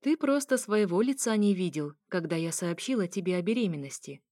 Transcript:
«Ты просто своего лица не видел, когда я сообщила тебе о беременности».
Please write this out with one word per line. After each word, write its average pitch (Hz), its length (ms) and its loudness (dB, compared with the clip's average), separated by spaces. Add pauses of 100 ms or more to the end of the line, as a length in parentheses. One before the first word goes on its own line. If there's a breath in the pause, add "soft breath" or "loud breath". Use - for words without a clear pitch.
«Ты 302 160 2
просто 277 400 2
своего 208 440 2
лица 254 340 0
не 208 200 4
видел, 151 380 -4 (160)
когда 170 260 -2
я 165 160 -2
сообщила 180 560 -2
тебе 180 300 -2
о 180 40 0
беременности». 165 800 -2 (100)